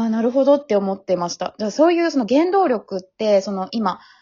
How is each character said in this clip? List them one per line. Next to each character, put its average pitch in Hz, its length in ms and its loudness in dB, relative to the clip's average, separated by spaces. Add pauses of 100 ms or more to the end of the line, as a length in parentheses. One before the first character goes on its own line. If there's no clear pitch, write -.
あ - 20 0
ー、 226 40 -2
な 220 120 -2
る 240 100 0
ほ 269 140 2
ど 285 100 6
っ 285 100 -4
て 208 120 0
思 196 160 0
っ 196 100 -10
て 180 140 0
ま 175 100 -4
し 170 80 -8
た。 - 220 -8
じ 214 80 -6
ゃ - 20 -4
あ、 202 40 -4
そ 311 160 4
う 349 60 4
い 339 120 0
う 320 60 -2
そ 277 80 0
の 220 80 -2
原 302 240 2
動 381 160 2
力 202 320 -4
っ - 20 -10
て、 208 400 0
そ 202 100 -8
の、 190 200 -6
今、 208 280 -4 (220)